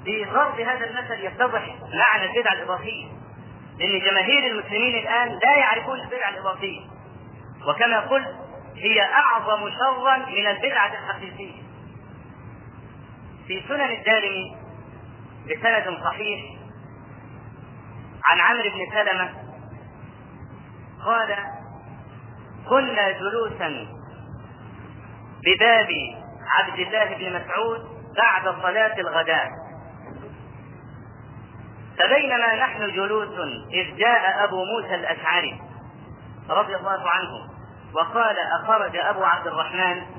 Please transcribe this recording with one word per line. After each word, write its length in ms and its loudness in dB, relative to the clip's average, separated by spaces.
بضرب 560 2
هذا 240 0
المثل 400 -6
يتضح 520 0
معنى 300 6
البدعة 280 4
الإضافية، 540 -4
لأن 220 2
جماهير 500 4
المسلمين 440 0
الآن 340 2
لا 280 6
يعرفون 440 2
البدعة 280 -4
الإضافية، 520 -4
وكما 320 6
قلت 340 2
هي 260 4
أعظم 680 4
شرا 460 4
من 300 0
البدعة 460 4
الحقيقية. 680 -8
في 220 -6
سنن 120 0
الدارمي 760 2
بسند 600 2
صحيح 360 -2
عن 160 8
عمرو 220 6
بن 300 -4
سلمة 380 2
قال: 320 4
"كنا 420 4
جلوسا 760 -2
بباب 440 8
عبد 320 4
الله 260 2
بن 280 -4
مسعود 480 -2
بعد 460 4
صلاة 380 4
الغداء، 480 2
فبينما 560 2
نحن 380 -2
جلوس 460 -2
إذ 260 -4
جاء 480 4
أبو 200 0
موسى 300 -2
الأشعري 680 0
رضي 260 2
الله 340 0
عنه 380 -2
وقال: 440 4
'أخرج 580 2
أبو 280 2
عبد 220 4
الرحمن؟' 560 0